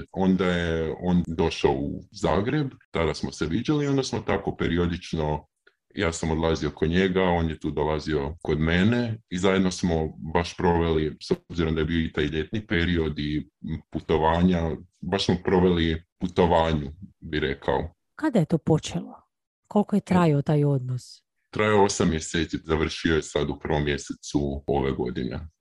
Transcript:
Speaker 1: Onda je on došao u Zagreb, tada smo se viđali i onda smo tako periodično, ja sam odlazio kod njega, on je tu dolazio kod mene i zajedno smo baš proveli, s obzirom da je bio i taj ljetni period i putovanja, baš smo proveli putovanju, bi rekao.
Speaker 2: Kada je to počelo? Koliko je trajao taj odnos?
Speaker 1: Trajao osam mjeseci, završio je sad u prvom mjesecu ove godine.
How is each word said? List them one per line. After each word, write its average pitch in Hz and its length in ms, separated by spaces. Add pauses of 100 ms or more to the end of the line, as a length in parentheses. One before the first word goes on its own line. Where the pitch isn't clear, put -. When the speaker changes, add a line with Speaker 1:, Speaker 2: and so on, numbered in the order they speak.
(120)
Speaker 1:
Onda 92 340
je 82 540
on 90 260
došao 80 460
u 71 280 (100)
Zagreb, 123 600 (200)
tada 80 240
smo - 180
se 80 140
viđali 120 380
i 143 40
onda 139 140
smo 117 180
tako - 360
periodično, 82 880 (480)
ja 85 180
sam 82 180
odlazio 80 400
kod - 200
njega, 92 320
on 85 280
je 76 80
tu 78 120
dolazio 76 720
kod 76 180
mene 110 580 (120)
i 90 80
zajedno 95 320
smo 82 380 (260)
baš 85 220
proveli, 82 640
s - 100 (180)
obzirom 82 260
da 80 60
je 78 40
bio 82 160
i 80 120
taj 76 120
ljetni 78 420
period 85 520
i 73 300 (440)
putovanja, 82 840 (240)
baš 92 240
smo 92 200
proveli 87 580 (160)
putovanju, 82 720 (280)
bi 78 200
rekao. 69 540 (220)
Speaker 2:
Kada 285 220
je 160 60
to 160 140
počelo? 170 560 (540)
Koliko 208 280
je 190 40
trajao 165 420
taj 147 220
odnos? 127 580 (280)
Speaker 1:
Trajao 104 340
osam 98 260
mjeseci, 80 540
završio 80 500
je 73 80
sad 73 280
u 69 80
prvom 76 260
mjesecu 71 840
ove 67 260
godine. 64 560 (120)